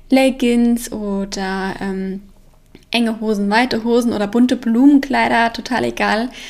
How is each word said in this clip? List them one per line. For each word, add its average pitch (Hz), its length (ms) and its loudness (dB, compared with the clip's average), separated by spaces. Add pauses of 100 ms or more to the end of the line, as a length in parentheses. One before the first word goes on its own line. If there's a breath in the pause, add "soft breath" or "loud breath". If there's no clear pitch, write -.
Leggings 240 800 2
oder, 196 880 -6
ähm, 190 420 -6 (720)
enge 226 260 0
Hosen, 208 300 -2
weite 226 340 0
Hosen 240 300 2
oder 208 140 -2
bunte 240 280 2
Blumenkleider, 240 960 2
total 233 340 -4
egal. 214 440 -2 (200 loud breath)